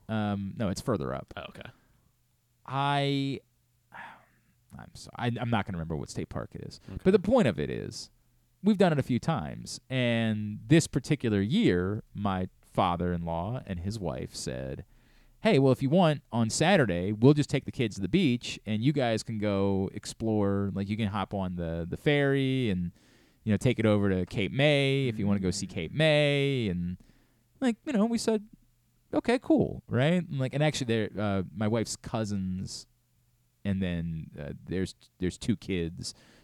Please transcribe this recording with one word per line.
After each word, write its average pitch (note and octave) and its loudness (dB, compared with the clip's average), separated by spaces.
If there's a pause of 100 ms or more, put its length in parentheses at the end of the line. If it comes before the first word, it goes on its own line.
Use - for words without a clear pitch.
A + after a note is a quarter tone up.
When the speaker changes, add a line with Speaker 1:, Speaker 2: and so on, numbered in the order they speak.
Speaker 1:
Um, G#2 -4
no, G#2+ -2
it's F#2+ -4
further D2+ -2
up. - -10
Speaker 2:
Oh, D2+ -12
okay. - -16 (960)
Speaker 1:
I, C#3 -2 (520)
<sighs> - -20
I'm - -20
sorry. - -18
I, A#2 -2 (140)
I'm A#2+ -4
not G#2 0
gonna F2+ -6
remember D#2+ -4
what C2+ -6
state - -8
park - -8
it - -12
is. - -16
Speaker 2:
Okay. - -10
Speaker 1:
But F#3+ 6
the G#3+ 8
point G#3 4
of F#2+ -2
it - -2
is, - -8 (520)
we've G3 4
done F3+ 6
it C#3+ 0
a B2+ 2
few A#2+ 0
times, D2 -6 (100)
and A2+ 0
this D#3 6
particular B2 0
year, G#2+ 2 (100)
my F#2+ -2 (240)
father-in-law F2 -2
and F2+ -6
his G2+ -6
wife E2 -6
said, C2+ -8 (560)
"Hey, G3+ 4
well, C3+ 6
if B2 0
you C3+ 0
want, D#3+ 4 (100)
on A2+ 2
Saturday, A2 2
we'll A#2+ 8
just D3 0
take C3+ -2
the - -8
kids A2 -4
to G2 -8
the F#2 -2
beach, C3 0
and G#2+ -2
you C#3+ 4
guys A#2+ 0
can A2 -6
go G2 2
explore. G2+ 0
Like, F#2+ -4
you G#2+ -2
can A2 0
hop G2 -4
on F#2 -4
the, E2 -4
the - -6
ferry C#3 2
and, F2+ -2 (520)
you A2 2
know, G2+ 4
take B2 2
it A2+ 2
over G#2 4
to F#2 2
Cape F#2 -2
May C#3 2
if G#2+ -4
you G2+ 0
wanna G2+ 2
go F#2 0
see F#2+ -4
Speaker 2:
Mm. - -10
Speaker 1:
Cape D#2+ -6
May." C#3+ 2
And, F2 -4 (640)
like, A#3+ 0
you D#4 -6
know, G#3+ 4
we A#3 0
said, A3 0 (680)
"Okay, - 2
cool," - 2
right? D#3+ 2
And, C#3 -6
like, C3 -2
and C#3 2
actually, D3 0
there, A2+ 0 (120)
uh, G2 0 (120)
my G#2+ -2
wife's A2 -2
cousins, F#2+ -6 (800)
and G2 0
then, E2+ -4 (100)
uh, D2 -8 (140)
there's, F#2 -2 (240)
there's F2+ -2
two G#2+ -2
kids. F2 -6 (300)